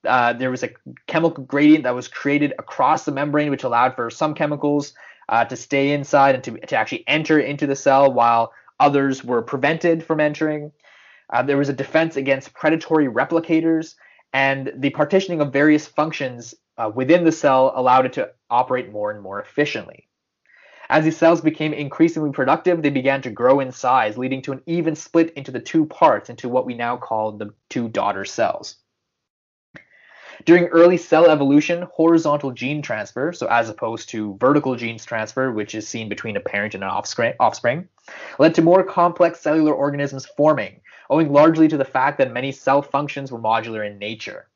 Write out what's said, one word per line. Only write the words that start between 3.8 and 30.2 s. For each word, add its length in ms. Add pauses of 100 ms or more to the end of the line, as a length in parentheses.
for 160
some 240
chemicals, 600 (340)
uh, 160
to 100
stay 380
inside 420
and 80
to, 240
to 100
actually 300
enter 320
into 300
the 80
cell, 360
while 400 (280)
others 420
were 200
prevented 640
from 140
entering. 540 (580)
Uh, 100
there 160
was 120
a 40
defense 440
against 360
predatory 540
replicators, 880 (400)
and 420
the 140
partitioning 500
of 120
various 340
functions, 680 (240)
uh, 140
within 300
the 80
cell 460
allowed 300
it 80
to 160 (200)
operate 400
more 220
and 100
more 180
efficiently. 680 (800)
As 160
the 80
cells 300
became 300
increasingly 600
productive, 500
they 80
began 320
to 80
grow 300
in 100
size, 480
leading 240
to 100
an 140
even 300
split 380
into 180
the 80
two 260
parts, 420
into 200
what 180
we 80
now 220
call 360
the 200 (160)
two 200
daughter 360
cells. 520 (1700)